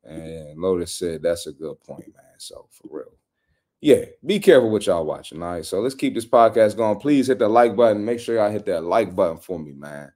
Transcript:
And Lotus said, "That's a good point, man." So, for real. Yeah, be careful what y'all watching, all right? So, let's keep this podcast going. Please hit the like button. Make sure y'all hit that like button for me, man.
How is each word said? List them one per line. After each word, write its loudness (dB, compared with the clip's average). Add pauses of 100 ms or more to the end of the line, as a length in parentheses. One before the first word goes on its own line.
And -16
Lotus -2
said, -8
"That's -4
a -14
good -12
point, -20
man." -20
So, -20
for -18
real. -16 (680)
Yeah, 4 (200)
be 0
careful 6
what -2
y'all 0
watching, -8
all -8
right? -8
So, -4
let's -4
keep -4
this -6
podcast 4
going. -2
Please 2
hit 0
the 2
like 4
button. 2
Make -4
sure -6
y'all 0
hit -8
that -4
like -2
button 0
for -12
me, -14
man. -18